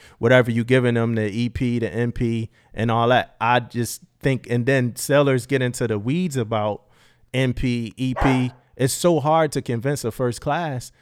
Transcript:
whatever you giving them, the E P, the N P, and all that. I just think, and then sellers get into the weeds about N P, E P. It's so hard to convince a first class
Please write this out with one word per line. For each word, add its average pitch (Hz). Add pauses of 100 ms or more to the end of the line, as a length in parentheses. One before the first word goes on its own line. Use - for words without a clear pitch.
(180)
whatever 123
you 117
giving 123
them, 117
the 107
E 117
P, 120
the 110
N 120
P, 117 (240)
and 117
all 117
that. 123
I 120
just 117 (180)
think, 135
and 120
then 127
sellers 139
get 135
into 123
the 110
weeds 143
about 107 (500)
N 127
P, 120
E 127
P. 127 (240)
It's 131
so 170
hard 156
to 143
convince 131
a 113
first 123
class 151